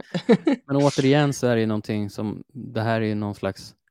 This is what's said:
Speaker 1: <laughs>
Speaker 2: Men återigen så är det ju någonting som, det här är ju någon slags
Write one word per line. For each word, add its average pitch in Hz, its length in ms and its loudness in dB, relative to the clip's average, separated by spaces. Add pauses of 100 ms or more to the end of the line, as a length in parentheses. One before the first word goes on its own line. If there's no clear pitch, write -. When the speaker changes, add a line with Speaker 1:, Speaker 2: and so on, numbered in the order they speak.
(280)
Speaker 1:
<laughs> 254 380 2
Speaker 2:
Men 139 100 -2
återigen 143 580 4
så 127 140 -2
är 120 80 2
det 113 60 2
ju 110 60 0
någonting 107 420 -4
som, 107 380 -8
det 117 340 -10
här 113 200 0
är 110 40 -2
ju 107 100 -2
någon 104 200 -4
slags - 400 -8 (160)